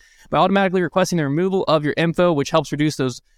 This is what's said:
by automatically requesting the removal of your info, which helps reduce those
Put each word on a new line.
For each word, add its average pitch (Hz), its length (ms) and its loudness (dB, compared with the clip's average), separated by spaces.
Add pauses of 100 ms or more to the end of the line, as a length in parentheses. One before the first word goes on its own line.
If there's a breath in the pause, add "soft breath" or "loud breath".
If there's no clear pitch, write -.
(320 soft breath)
by 147 80 0
automatically 190 420 2
requesting 175 380 0
the 151 60 -2
removal 180 400 0
of 151 200 2
your 143 100 -2
info, 170 380 2
which 139 160 -2
helps 160 220 0
reduce 151 240 -2
those 127 260 -4 (160)